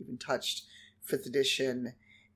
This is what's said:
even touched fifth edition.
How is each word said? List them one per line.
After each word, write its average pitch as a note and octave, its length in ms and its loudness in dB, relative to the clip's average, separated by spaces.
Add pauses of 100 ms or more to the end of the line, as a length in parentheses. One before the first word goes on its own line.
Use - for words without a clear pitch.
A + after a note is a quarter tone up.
even - 160 -10
touched - 460 -2 (400)
fifth - 240 0
edition. B2+ 680 2 (420)